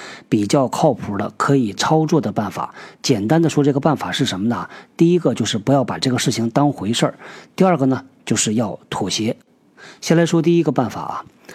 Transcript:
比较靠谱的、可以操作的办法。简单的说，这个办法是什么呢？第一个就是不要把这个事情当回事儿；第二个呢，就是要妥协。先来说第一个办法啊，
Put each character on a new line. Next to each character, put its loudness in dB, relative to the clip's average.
比 2
较 4
靠 2
谱 -6
的、 -4
可 2
以 0
操 2
作 2
的 -4
办 -4
法。 -10
简 0
单 4
的 4
说， 0
这 2
个 0
办 2
法 -6
是 -2
什 -4
么 -2
呢？ -4
第 4
一 4
个 0
就 -2
是 -2
不 0
要 4
把 -6
这 -2
个 0
事 0
情 -2
当 2
回 -4
事 0
儿； -4
第 2
二 4
个 0
呢， -2
就 0
是 -2
要 -4
妥 -6
协。 -4
先 2
来 4
说 0
第 4
一 4
个 2
办 0
法 -10
啊， -10